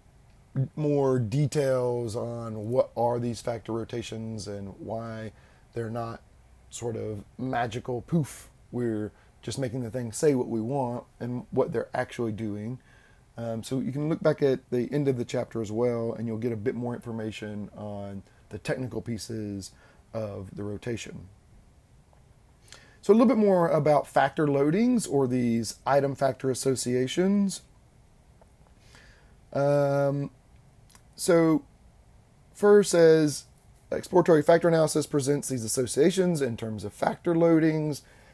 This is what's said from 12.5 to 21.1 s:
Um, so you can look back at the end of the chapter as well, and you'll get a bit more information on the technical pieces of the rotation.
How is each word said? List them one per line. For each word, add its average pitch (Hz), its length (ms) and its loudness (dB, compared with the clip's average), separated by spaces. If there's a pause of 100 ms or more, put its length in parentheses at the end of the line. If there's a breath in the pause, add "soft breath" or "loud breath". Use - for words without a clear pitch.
Um, 117 260 -6
so 131 160 -4
you 131 120 -4
can 147 180 -4
look 165 120 -2
back 151 200 2
at 135 180 2 (120)
the 123 200 -2
end 143 160 0
of 127 100 0
the 120 80 -4
chapter 117 360 -6
as 101 100 -6
well, 117 420 -2
and 113 140 -8
you'll 110 100 -4
get 117 140 -2
a 113 60 -4
bit 107 180 -4
more 120 200 -6
information 107 800 -8
on 101 480 -10 (260 soft breath)
the 107 80 -12
technical 117 440 -6
pieces 104 680 -10 (420 soft breath)
of 101 420 -10
the 101 80 -10
rotation. 101 640 -10 (1700 loud breath)